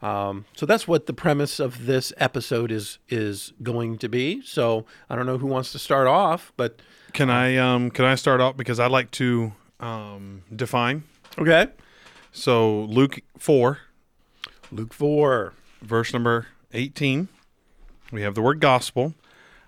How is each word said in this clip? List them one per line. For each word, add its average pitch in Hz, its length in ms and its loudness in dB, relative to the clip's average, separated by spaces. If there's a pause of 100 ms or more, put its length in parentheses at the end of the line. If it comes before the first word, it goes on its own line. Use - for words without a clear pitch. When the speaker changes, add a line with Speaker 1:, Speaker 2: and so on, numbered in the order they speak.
Speaker 1:
um, 101 420 -6 (120)
so 151 100 -6
that's 214 220 2
what 165 180 0
the 147 60 -6
premise 143 480 0
of 123 260 -6
this 131 300 0
episode 120 560 -2
is, 107 260 -8 (100)
is 107 440 -4 (100)
going 117 360 -4
to 117 100 -6
be. 135 340 -2
So 117 420 0 (240)
I 131 80 -8
don't 127 100 -4
know 127 120 -2
who 135 80 -4
wants 131 260 -4
to 139 60 -14
start 135 300 2
off, 170 480 2
but 120 240 -4 (320)
Speaker 2:
Can 135 180 2
I, 127 260 2
um, 123 340 2
can 127 140 0
I 131 120 4
start 127 240 2
off? 131 160 0
Because 120 240 -4
I'd 123 100 2
like 127 220 0
to, 120 400 0 (280)
um, 101 600 -12 (120)
define. 127 500 -2 (340)
Speaker 1:
Okay. 165 300 4 (640)
Speaker 2:
So 110 500 2
Luke 123 380 2 (180)
four. 135 400 4 (920)
Speaker 1:
Luke 110 200 -10
four. 143 640 0 (280)
Speaker 2:
Verse 113 300 -2
number 117 360 0 (240)
eighteen. 143 560 -2 (840)
We 110 100 -8
have 104 120 -4
the 107 80 0
word 147 180 2
gospel. 135 540 0 (540)